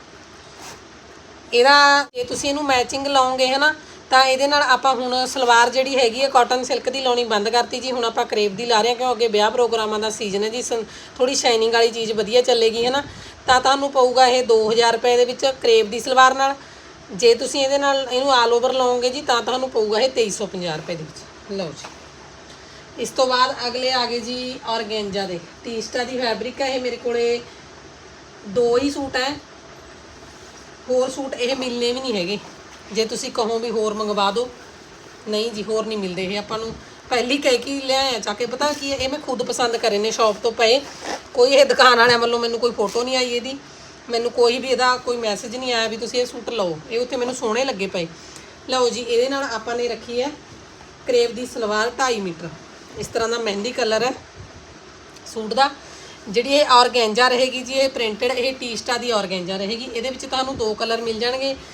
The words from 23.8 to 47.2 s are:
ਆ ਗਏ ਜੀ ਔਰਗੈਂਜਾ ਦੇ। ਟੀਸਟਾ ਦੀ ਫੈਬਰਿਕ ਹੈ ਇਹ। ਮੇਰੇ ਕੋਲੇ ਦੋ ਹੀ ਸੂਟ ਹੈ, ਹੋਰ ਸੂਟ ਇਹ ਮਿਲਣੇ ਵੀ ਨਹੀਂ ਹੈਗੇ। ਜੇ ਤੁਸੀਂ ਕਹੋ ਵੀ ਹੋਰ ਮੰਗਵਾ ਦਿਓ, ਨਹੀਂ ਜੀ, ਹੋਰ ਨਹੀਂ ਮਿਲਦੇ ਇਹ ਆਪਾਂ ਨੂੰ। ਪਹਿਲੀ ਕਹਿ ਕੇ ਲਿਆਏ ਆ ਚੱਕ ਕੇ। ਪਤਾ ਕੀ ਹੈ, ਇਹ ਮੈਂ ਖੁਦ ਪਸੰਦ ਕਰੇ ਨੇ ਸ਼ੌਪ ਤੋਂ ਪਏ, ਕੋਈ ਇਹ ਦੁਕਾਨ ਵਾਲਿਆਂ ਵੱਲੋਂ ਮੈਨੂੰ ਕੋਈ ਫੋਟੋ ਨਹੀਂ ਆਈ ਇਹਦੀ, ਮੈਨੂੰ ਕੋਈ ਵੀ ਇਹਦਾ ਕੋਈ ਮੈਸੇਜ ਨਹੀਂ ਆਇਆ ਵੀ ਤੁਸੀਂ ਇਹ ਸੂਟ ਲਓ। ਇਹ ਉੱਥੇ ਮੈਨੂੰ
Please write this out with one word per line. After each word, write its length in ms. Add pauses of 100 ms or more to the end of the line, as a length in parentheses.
ਆ 140
ਗਏ 140
ਜੀ 480
ਔਰਗੈਂਜਾ 580
ਦੇ। 140 (240)
ਟੀਸਟਾ 400
ਦੀ 140
ਫੈਬਰਿਕ 440
ਹੈ 60
ਇਹ। 140
ਮੇਰੇ 160
ਕੋਲੇ 420 (1080)
ਦੋ 300
ਹੀ 140
ਸੂਟ 240
ਹੈ, 140 (1600)
ਹੋਰ 200
ਸੂਟ 240
ਇਹ 220
ਮਿਲਣੇ 380
ਵੀ 60
ਨਹੀਂ 160
ਹੈਗੇ। 240 (540)
ਜੇ 120
ਤੁਸੀਂ 260
ਕਹੋ 280
ਵੀ 100
ਹੋਰ 240
ਮੰਗਵਾ 380
ਦਿਓ, 180 (760)
ਨਹੀਂ 240
ਜੀ, 120
ਹੋਰ 220
ਨਹੀਂ 120
ਮਿਲਦੇ 280
ਇਹ 120
ਆਪਾਂ 220
ਨੂੰ। 140 (360)
ਪਹਿਲੀ 280
ਕਹਿ 200
ਕੇ 240
ਲਿਆਏ 340
ਆ 40
ਚੱਕ 180
ਕੇ। 80
ਪਤਾ 280
ਕੀ 180
ਹੈ, 60
ਇਹ 120
ਮੈਂ 100
ਖੁਦ 240
ਪਸੰਦ 340
ਕਰੇ 200
ਨੇ 140
ਸ਼ੌਪ 320
ਤੋਂ 80
ਪਏ, 280 (540)
ਕੋਈ 180
ਇਹ 140
ਦੁਕਾਨ 320
ਵਾਲਿਆਂ 220
ਵੱਲੋਂ 200
ਮੈਨੂੰ 200
ਕੋਈ 120
ਫੋਟੋ 320
ਨਹੀਂ 140
ਆਈ 120
ਇਹਦੀ, 280 (520)
ਮੈਨੂੰ 220
ਕੋਈ 260
ਵੀ 100
ਇਹਦਾ 300
ਕੋਈ 200
ਮੈਸੇਜ 380
ਨਹੀਂ 180
ਆਇਆ 140
ਵੀ 100
ਤੁਸੀਂ 240
ਇਹ 40
ਸੂਟ 240
ਲਓ। 280 (140)
ਇਹ 80
ਉੱਥੇ 160
ਮੈਨੂੰ 200